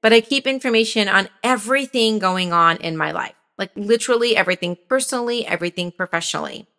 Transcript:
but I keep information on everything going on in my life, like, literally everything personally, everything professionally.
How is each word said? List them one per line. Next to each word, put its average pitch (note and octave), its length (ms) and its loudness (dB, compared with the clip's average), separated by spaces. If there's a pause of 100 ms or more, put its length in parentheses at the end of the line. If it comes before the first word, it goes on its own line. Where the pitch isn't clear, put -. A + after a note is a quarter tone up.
but A3 100 6
I A#3 80 8
keep C4 260 -2
information A3+ 640 0
on F#3+ 220 2 (120)
everything A#3 760 0
going F#3 340 0
on E3 240 4
in E3 220 -6
my D#3+ 140 -2
life, - 220 -6 (220)
like, G3 180 -6
literally A#3 640 0
everything F3+ 400 -2 (120)
personally, A#3+ 580 -2
everything F3 460 -4
professionally. - 760 -6 (120)